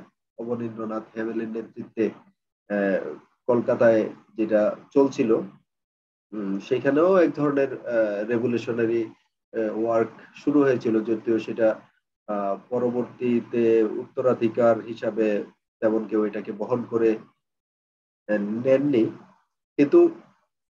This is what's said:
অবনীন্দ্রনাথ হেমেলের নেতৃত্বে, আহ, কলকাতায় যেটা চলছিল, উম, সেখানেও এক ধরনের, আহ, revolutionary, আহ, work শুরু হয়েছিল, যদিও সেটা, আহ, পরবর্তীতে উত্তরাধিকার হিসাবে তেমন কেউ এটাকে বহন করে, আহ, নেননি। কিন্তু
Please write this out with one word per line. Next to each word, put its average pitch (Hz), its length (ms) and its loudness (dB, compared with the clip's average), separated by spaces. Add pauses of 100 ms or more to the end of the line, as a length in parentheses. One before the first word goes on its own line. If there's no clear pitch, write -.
(380)
অবনীন্দ্রনাথ 113 680 -8 (120)
হেমেলের 113 320 -6
নেতৃত্বে, 113 600 -6 (600)
আহ, 98 440 -2 (340)
কলকাতায় 113 600 2 (240)
যেটা 104 420 0 (180)
চলছিল, 135 380 2 (1000)
উম, 101 280 -6
সেখানেও 143 580 2
এক 160 160 4
ধরনের, 139 400 -2
আহ, 107 540 -2
revolutionary, 117 800 -2
আহ, 110 760 -8
work 113 300 0 (260)
শুরু 143 260 2
হয়েছিল, 120 420 2
যদিও 113 360 -2
সেটা, 110 420 -2 (460)
আহ, 101 300 -4 (120)
পরবর্তীতে 120 1120 0
উত্তরাধিকার 117 960 0
হিসাবে 110 640 -2 (360)
তেমন 110 280 0
কেউ 107 180 0
এটাকে 104 260 -8
বহন 107 320 -4
করে, 113 340 0 (1120)
আহ, 104 80 -2
নেননি। 123 680 0 (720)
কিন্তু 170 320 6 (680)